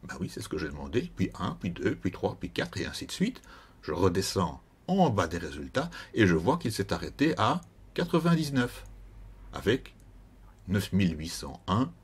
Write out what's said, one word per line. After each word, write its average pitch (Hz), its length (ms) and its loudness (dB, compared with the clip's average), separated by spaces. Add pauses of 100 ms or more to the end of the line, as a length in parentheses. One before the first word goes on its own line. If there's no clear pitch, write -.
Ben - 160 -12
oui, 95 100 -4
c'est - 120 -10
ce - 80 -10
que - 80 -4
j'ai 80 100 -2
demandé. 73 480 -4
Puis - 240 0
un, - 200 -4
puis 87 120 -2
deux, - 240 0
puis - 160 -2
trois, - 240 -2
puis - 160 -10
quatre, - 260 -4
et 90 80 -2
ainsi - 200 -8
de - 60 -12
suite. 226 300 -2 (400)
Je - 120 -6
redescends 90 680 0 (260)
en 180 220 4
bas 98 180 2
des 82 100 -4
résultats 73 520 -4 (240)
et 110 140 8
je 87 80 8
vois 107 220 4
qu'il 123 160 -2
s'est 98 200 -2
arrêté 87 440 0
à 123 240 2 (320)
quatre-vingt-dix-neuf, 156 880 2 (720)
avec 104 420 0 (720)
neuf 95 240 0
mille 92 260 4
huit 80 120 -6
cent - 380 -10
un 123 240 2 (120)